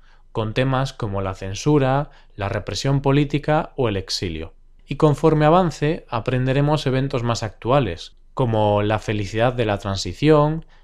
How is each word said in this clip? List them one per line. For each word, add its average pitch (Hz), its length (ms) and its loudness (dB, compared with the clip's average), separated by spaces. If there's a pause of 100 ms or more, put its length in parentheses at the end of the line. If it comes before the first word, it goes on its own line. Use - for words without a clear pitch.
(320)
con 107 200 -4
temas 131 400 0
como 98 300 -4
la 95 120 -4
censura, 135 760 0 (240)
la 98 140 -4
represión 135 540 -2
política 143 760 0
o 123 120 0
el 101 80 -2
exilio. 82 560 -6 (320)
Y 143 120 -8
conforme 151 500 4
avance, 165 640 2
aprenderemos 131 800 0
eventos 131 340 -2
más 117 220 -2
actuales, 110 720 -2 (180)
como 107 480 2
la 104 160 0
felicidad 110 560 -2
de 123 100 -2
la 104 140 0
transición 147 880 0 (180)